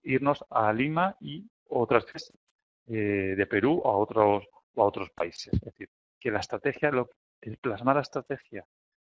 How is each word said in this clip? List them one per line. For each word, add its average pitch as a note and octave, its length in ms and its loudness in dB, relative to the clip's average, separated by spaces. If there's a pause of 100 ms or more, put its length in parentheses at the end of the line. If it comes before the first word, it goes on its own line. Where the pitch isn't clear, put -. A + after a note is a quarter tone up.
irnos C#3 480 0
a G#2+ 240 2
Lima D#3 460 0
y D3+ 280 -12 (280)
otras A#2+ 300 4
veces, - 280 -18 (520)
eh, G2+ 500 -2
de G2 120 0
Perú B2+ 360 2
a G#2 140 2
otros, G#2 480 4 (300)
o A#2 80 4
a - 20 6
otros G2+ 240 -2
países. - 440 -8
Es - 80 2
decir, - 280 -14 (300)
que B2 100 -6
la G#2 100 -2
estrategia, C#3 520 -4
lo, B2 180 -2 (320)
el G#2+ 160 -12
plasmar A#2+ 380 -2
la C#3+ 80 0
estrategia - 600 -10 (460)